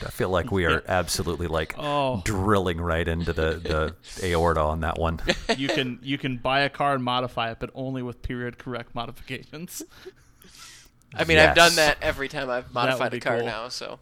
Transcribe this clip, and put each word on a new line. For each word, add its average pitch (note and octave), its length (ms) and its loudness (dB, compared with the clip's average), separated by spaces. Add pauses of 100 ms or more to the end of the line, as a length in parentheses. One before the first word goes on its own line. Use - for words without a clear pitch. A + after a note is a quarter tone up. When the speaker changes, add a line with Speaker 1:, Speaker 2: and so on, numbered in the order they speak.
Speaker 1:
I - 60 -8
feel G2+ 180 -2
like F2 220 0
we F#2+ 140 2
are D#2+ 80 4
Speaker 2:
Yeah. D#2+ 140 0
Speaker 1:
absolutely, E2+ 600 -2
like, D#2 300 -2
Speaker 2:
Oh. C#3 480 0
Speaker 1:
drilling F#2+ 560 2
right E2+ 260 0
into E2 260 0
the, D#2+ 600 0 (240)
the F#2 80 -2
Speaker 2:
<laughs> - 0 -
Speaker 1:
aorta E2 340 2
on D#2 200 0
that E2 180 -2
one. E2 220 -2 (360)
Speaker 2:
You C3+ 120 -2
can, B2+ 320 -2
you C#3 160 -4
can C3 200 -4
buy C3+ 240 0
a C#3 80 2
car C#3+ 240 0
and C3 100 -2
modify B2 480 -2
it, A2+ 80 -12
but A#2+ 140 -8
only C3 280 -6
with B2 200 -10
period B2 360 -6
correct A#2+ 380 -10
modifications. C#3 840 -10 (1300)
Speaker 3:
I E3 100 -2
mean, D#3+ 120 6
I've D#3 180 10
done E3+ 160 10
Speaker 1:
Yes. E3+ 60 0
Speaker 3:
that D3+ 240 4
every C#3 260 -2
time C#3 220 -6
I've B2 160 -2
Speaker 2:
That - 40 -20
would B2+ 40 -12
Speaker 3:
modified B2 380 0
Speaker 2:
be A#2+ 60 -4
Speaker 3:
a A#2+ 40 -10
car A#2+ 160 0
Speaker 2:
cool. A#2 80 -2
Speaker 3:
now, A2+ 240 -6
so. - 320 -12